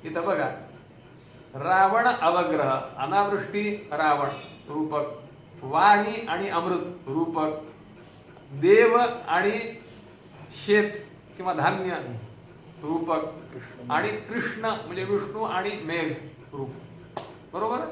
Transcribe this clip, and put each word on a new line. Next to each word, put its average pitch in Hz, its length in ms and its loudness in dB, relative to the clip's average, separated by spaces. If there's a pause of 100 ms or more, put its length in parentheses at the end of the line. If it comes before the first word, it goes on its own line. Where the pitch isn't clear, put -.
इथं 170 220 -4
बघा, 147 240 0 (1040)
रावण 190 540 4
अवग्रह, 156 720 2 (180)
अनावृष्टी 202 920 0
रावण 147 380 2 (380)
रूपक, 151 360 -2 (580)
वाणी 208 680 4
आणि 190 220 -2
अमृत 175 320 0 (260)
रूपक, 160 420 0 (1000)
देव 214 460 8 (300)
आणि 202 320 2 (1040)
शेत 208 260 4 (460)
किंवा 180 160 -2
धान्य 180 440 0 (840)
रूपक 160 380 -2 (680)
आणि 165 160 2
कृष्ण 214 580 -6
म्हणजे 185 380 -6
विष्णू 202 400 -2
आणि 196 400 -4
मेघ 165 300 -2 (400)
रूप. 135 160 -8 (840)
बरोबर? 220 240 -2 (140)